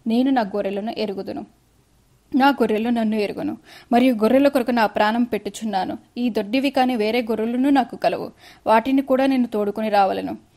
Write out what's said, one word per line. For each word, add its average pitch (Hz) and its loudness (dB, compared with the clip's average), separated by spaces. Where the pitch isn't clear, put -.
నేను 247 2
నా 254 2
గొర్రెలను 202 -4
ఎరుగుదును. 202 -8
నా 269 6
గొర్రెలు 220 0
నన్ను 226 0
ఎరుగును, 202 -4
మరియు 247 4
గొర్రెల 233 4
కొరకు 254 0
నా 233 2
ప్రాణం 220 0
పెట్టుచున్నాను. 202 -4
ఈ 247 -2
దొడ్డివి 220 -2
కాని 254 0
వేరే 220 0
గొర్రెలను 233 -2
నాకు 262 2
కలవు, - -4
వాటిని 240 2
కూడా 269 2
నేను 262 2
తోడుకొని 214 -4
రావలెను. 196 0